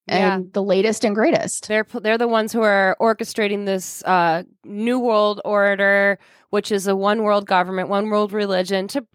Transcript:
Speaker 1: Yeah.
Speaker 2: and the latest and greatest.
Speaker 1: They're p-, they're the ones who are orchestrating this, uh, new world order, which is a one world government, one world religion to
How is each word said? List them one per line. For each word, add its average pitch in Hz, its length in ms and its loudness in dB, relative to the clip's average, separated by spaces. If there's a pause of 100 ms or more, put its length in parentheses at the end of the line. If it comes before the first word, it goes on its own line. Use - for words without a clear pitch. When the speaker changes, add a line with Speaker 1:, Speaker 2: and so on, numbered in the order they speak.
Speaker 1:
Yeah. 196 260 2
Speaker 2:
and 185 200 -6
the 202 80 0
latest 196 420 0
and 208 100 2
greatest. - 540 0
Speaker 1:
They're 214 160 0
p-, - 160 -12
they're 214 180 0
the 240 80 0
ones 220 280 0
who 233 80 0
are 196 380 2
orchestrating 208 640 -2
this, 190 380 -4
uh, 175 400 2 (200)
new 226 340 -2
world 214 460 0
order, 202 760 2 (300)
which 208 240 -2
is 196 140 -2
a 196 100 2
one 208 260 0
world 208 240 2
government, 180 440 -2
one 202 180 0
world 208 240 0
religion 196 560 -2
to 269 260 -6